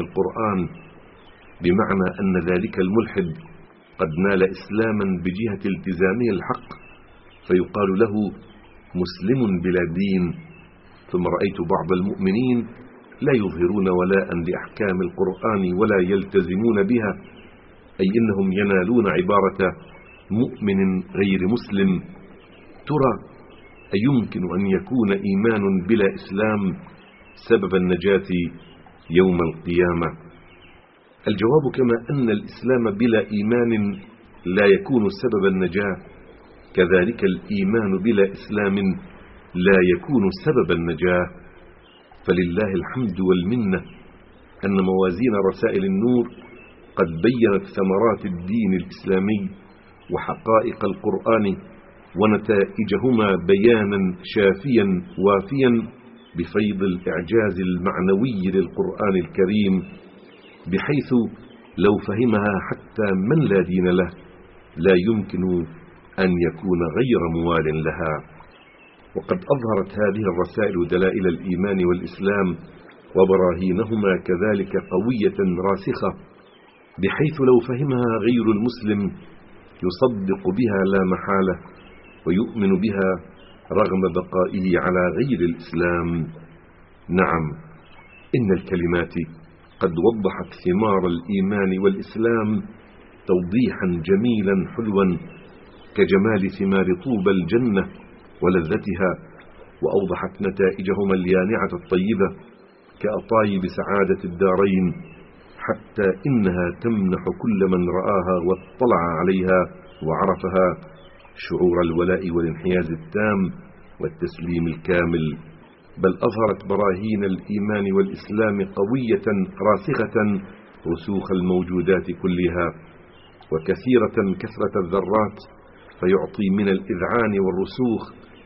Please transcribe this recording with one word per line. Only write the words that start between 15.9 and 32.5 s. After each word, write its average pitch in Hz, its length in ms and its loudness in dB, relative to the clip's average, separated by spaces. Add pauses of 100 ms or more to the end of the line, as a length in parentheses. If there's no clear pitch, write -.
يلتزمون 98 720 2
بها، 107 300 0 (880)
أي 95 60 2 (140)
إنهم 98 320 0
ينالون 101 560 2
عبارة 95 520 2 (680)
"مؤمن 101 500 0 (400)
غير 95 280 2
مسلم". 98 520 0 (880)
ترى 139 240 0 (840)
أيمكن 110 440 0 (160)
أن 98 100 0
يكون 98 460 0
إيمان 101 500 0 (260)
بلا 104 260 4
إسلام 104 480 -2 (840)
سبب 98 260 2
النجاة 90 540 2 (800)
يوم 90 320 4
القيامة؟ 85 640 0 (1200)
الجواب: 113 360 2 (100)
كما 120 220 2 (140)
أن 131 200 0
الإسلام 117 540 -2 (140)